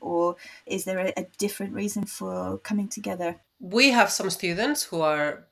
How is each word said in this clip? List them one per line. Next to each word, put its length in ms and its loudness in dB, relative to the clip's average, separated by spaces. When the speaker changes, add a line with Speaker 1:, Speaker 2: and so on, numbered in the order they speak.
Speaker 1:
or 120 4
is 120 -2
there 200 -2
a, 20 2
a 20 -6
different 360 -4
reason 220 -2
for 140 -6
coming 280 0
together? 320 -4
Speaker 2:
We 80 8
have 100 8
some 100 0
students 400 0
who 100 -2
are 140 0